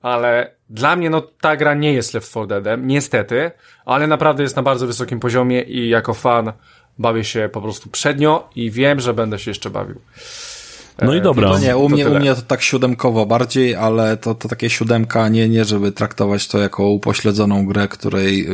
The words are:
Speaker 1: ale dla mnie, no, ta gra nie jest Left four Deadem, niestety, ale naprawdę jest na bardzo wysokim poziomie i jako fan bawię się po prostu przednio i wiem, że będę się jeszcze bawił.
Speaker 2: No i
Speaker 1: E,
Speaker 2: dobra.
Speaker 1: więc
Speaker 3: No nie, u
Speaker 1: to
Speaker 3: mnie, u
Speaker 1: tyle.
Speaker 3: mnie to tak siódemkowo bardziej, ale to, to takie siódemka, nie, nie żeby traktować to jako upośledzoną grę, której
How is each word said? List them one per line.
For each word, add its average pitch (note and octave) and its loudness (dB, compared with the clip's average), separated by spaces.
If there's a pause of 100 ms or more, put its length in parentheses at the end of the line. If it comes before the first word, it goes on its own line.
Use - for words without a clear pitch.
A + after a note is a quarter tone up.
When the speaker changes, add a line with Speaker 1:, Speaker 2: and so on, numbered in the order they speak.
Speaker 1:
ale A#2+ 0 (180)
dla C3 0
mnie, E3+ -2
no, D#3 0 (200)
ta D#3 2
gra D3 2
nie D3 2
jest A#2+ -2
Left A2 -8
four G#2+ -6
Deadem, G#2+ -2
niestety, C#3 0 (340)
ale C#3+ 0
naprawdę D3+ 2
jest C3+ -4
na C3+ -2
bardzo B2+ 0
wysokim A#2+ -6
poziomie B2 0
i A#2+ -4
jako A2+ 0
fan A2+ 0 (460)
bawię A2+ 0
się G#2+ -4
po G#2 -8
prostu G#2 -10
przednio D3+ 0
i A#2 -6
wiem, C#3 2
że B2 -2
będę G#2+ -4
się A2 -8
jeszcze G2 -10
bawił. G2 -10 (1000)
Speaker 2:
No B2 4
i E3+ 2
Speaker 1:
E, F#3+ -2
Speaker 2:
dobra. A#2+ 4
Speaker 1:
więc G2 2
Speaker 3:
No C3 2
nie, B2 2
u C#3 2
Speaker 1:
to - -
Speaker 3:
mnie, C#3+ 4
u - 2
Speaker 1:
tyle. C#3+ 4
Speaker 3:
mnie C#3 2
to A#2+ -8
tak B2 -2
siódemkowo B2 2
bardziej, A#2+ 2
ale A2 2
to, A2+ -4
to A2+ -8
takie A2+ -4
siódemka, A2+ 2
nie, A2+ 4
nie A2+ 4
żeby G2+ 0
traktować G2+ -2
to G#2+ -2
jako G2+ 0
upośledzoną G#2 2
grę, G2+ 0
której G2 -2